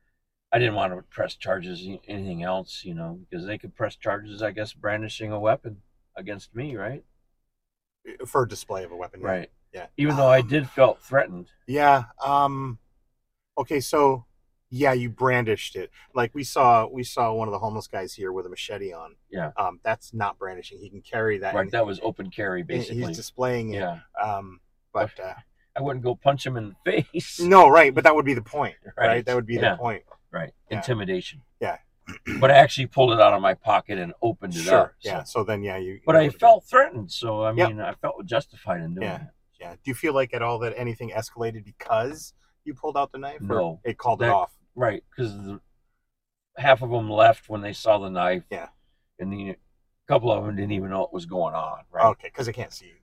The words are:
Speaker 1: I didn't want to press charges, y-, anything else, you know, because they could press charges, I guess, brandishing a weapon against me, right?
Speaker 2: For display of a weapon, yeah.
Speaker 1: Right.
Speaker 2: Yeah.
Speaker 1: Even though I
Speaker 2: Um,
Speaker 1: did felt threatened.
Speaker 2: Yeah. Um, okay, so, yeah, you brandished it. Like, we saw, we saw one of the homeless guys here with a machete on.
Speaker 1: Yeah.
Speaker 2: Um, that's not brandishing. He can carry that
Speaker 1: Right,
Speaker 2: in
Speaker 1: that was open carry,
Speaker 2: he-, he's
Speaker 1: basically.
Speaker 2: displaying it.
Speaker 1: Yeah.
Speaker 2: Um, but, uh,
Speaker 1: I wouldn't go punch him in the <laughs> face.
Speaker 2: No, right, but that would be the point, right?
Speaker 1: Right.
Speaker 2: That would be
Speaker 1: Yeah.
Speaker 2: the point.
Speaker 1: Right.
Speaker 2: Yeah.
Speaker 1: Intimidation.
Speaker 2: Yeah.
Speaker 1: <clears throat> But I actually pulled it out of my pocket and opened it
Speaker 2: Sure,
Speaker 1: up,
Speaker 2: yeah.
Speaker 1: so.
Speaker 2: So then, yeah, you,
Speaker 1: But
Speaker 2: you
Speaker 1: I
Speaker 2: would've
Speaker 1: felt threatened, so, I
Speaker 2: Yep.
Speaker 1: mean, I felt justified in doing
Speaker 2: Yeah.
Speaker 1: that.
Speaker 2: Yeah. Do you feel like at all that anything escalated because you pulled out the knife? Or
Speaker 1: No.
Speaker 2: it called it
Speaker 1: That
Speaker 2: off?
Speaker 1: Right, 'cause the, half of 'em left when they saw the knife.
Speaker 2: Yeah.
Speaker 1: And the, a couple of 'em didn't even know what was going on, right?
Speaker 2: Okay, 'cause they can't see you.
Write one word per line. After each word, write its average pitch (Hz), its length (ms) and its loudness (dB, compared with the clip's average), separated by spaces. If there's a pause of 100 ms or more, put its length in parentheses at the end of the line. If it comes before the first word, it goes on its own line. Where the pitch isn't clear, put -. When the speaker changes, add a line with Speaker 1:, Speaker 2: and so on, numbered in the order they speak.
(520)
Speaker 1:
I 120 60 4
didn't 120 160 2
want 95 220 -2
to 92 80 -12
press - 320 -8
charges, 170 500 -6
y-, 190 220 -12
anything 196 340 -10
else, 185 420 -8
you - 120 -12
know, 165 240 -12 (100)
because 90 160 -12
they 107 140 -10
could - 160 -18
press 107 200 -6
charges, 104 460 -8
I 107 100 -2
guess, 107 220 -10
brandishing 107 580 -6
a 104 80 -6
weapon 107 440 -2 (320)
against 98 400 -14
me, 131 200 -8
right? 110 300 -10 (1200)
Speaker 2:
For 127 220 0
display 98 360 -10
of 85 80 -16
a 87 40 -14
weapon, 90 260 -14
yeah. 98 60 -8
Speaker 1:
Right. 92 240 -4 (220)
Speaker 2:
Yeah. - 140 -14 (100)
Speaker 1:
Even 143 180 0
though 135 140 6
I 131 100 8
Speaker 2:
Um, 120 80 0
Speaker 1:
did 143 220 0
felt - 340 4
threatened. 107 480 -2 (160)
Speaker 2:
Yeah. 139 380 4 (180)
Um, 139 560 0 (800)
okay, 143 240 -2
so, 135 440 2 (440)
yeah, 131 240 2
you 123 160 -2
brandished 120 680 0
it. 92 140 -10 (240)
Like, 127 200 -2
we 143 100 -8
saw, 120 440 4
we 127 160 -8
saw 117 300 -2
one 110 140 -4
of 104 40 -6
the 101 80 -4
homeless 110 280 -6
guys 95 260 -10
here 92 180 -8
with 92 140 -8
a 90 40 -16
machete 98 440 -10
on. 80 220 -18 (140)
Speaker 1:
Yeah. 82 280 -8
Speaker 2:
Um, 90 260 -4
that's - 300 -6
not 101 240 -6
brandishing. 92 420 -14
He 101 100 -18
can 98 120 -20
carry 110 380 -4
that 95 160 -4
Speaker 1:
Right, 98 100 0
Speaker 2:
in 98 60 -8
Speaker 1:
that 117 140 0
was 95 180 -6
open - 260 -8
carry, 92 380 -6
Speaker 2:
he-, - 100 -8
he's 117 120 -6
Speaker 1:
basically. 120 240 -6
Speaker 2:
displaying 123 600 -4
it. 98 60 -6
Speaker 1:
Yeah. 87 200 -6 (220)
Speaker 2:
Um, 98 380 -6 (340)
but, - 260 -4
uh, 95 140 -12 (420)
Speaker 1:
I 143 60 -6
wouldn't 135 220 -4
go 123 120 -2
punch 139 300 -2
him 127 120 -6
in 107 120 -8 (160)
the 180 60 0
<laughs> - 200 -2
face. - 280 -8
Speaker 2:
No, 175 300 10
right, 147 240 8
but 147 120 4
that 156 100 8
would 147 100 2
be 139 80 2
the 123 80 -2
point, - 340 -6 (220)
right? 117 100 2
Speaker 1:
Right. 117 180 0
Speaker 2:
That 123 100 0
would 120 100 0
be 117 100 -4
Speaker 1:
Yeah. 113 160 2
Speaker 2:
the 87 60 -4
point. 117 260 -6 (280)
Speaker 1:
Right. 82 220 -8 (160)
Speaker 2:
Yeah. 107 80 -6
Speaker 1:
Intimidation. 98 640 -4 (180)
Speaker 2:
Yeah. 92 180 -6 (300)
Speaker 1:
<clears throat> - 320 -10
But 131 120 6
I 139 40 8
actually 135 320 8
pulled 127 260 4
it 110 80 4
out 101 120 8
of 98 80 0
my 95 140 2
pocket 101 420 0
and 87 240 -8
opened - 340 -4
it 82 40 -6
Speaker 2:
Sure, 92 200 4
Speaker 1:
up, - 220 2
Speaker 2:
yeah. 95 220 -6
Speaker 1:
so. - 180 -6
Speaker 2:
So - 20 -2
then, 101 200 -4
yeah, 95 140 -6
you, 95 280 -8
Speaker 1:
But 160 100 4
Speaker 2:
you 160 40 8
Speaker 1:
I 156 60 8
Speaker 2:
would've - 140 -4
Speaker 1:
felt 226 260 8
threatened, 262 460 2
so, 110 300 -4
I 110 120 0
Speaker 2:
Yep. 175 160 4
Speaker 1:
mean, 107 120 -6
I 95 120 -6
felt - 320 -8
justified 98 560 -4
in 82 140 -8
doing 101 120 -6
Speaker 2:
Yeah. 95 100 -6
Speaker 1:
that. - 140 -16 (280)
Speaker 2:
Yeah. 87 160 -16
Do - 100 -20
you 127 100 -6
feel 156 180 -2
like 135 200 0
at 120 80 -6
all 117 180 -2
that 117 180 -4
anything 120 340 -8
escalated 113 520 -8
because 123 680 -4 (320)
you 147 80 -10
pulled 143 240 -8
out 139 160 -2
the 135 40 -12
knife? 139 240 -12
Or 101 40 -12 (100)
Speaker 1:
No. - 300 -4
Speaker 2:
it 113 120 -6
called - 240 -2
it 120 40 0
Speaker 1:
That 110 80 2
Speaker 2:
off? 95 180 0 (240)
Speaker 1:
Right, 113 260 -2 (140)
'cause 113 180 -6 (120)
the, 98 160 -12 (960)
half 131 240 6
of 120 120 -6
'em 110 160 -2
left 110 400 6
when 104 120 -6
they 101 120 -8
saw 107 240 4
the 95 120 -6
knife. 90 420 -2
Speaker 2:
Yeah. 85 160 -10 (500)
Speaker 1:
And 95 140 -8
the, 98 200 -10
a - 40 -14 (520)
couple 117 240 2
of 101 140 -2
'em 104 120 -6
didn't 101 160 -4
even 95 160 -6
know 95 100 -4
what - 140 -6
was 87 120 -10
going 85 300 -4
on, 78 340 -8
right? 110 180 2
Speaker 2:
Okay, 101 220 -2
'cause 131 180 -8
they 113 60 -6
can't 95 200 -12
see - 140 -20
you. - 160 -20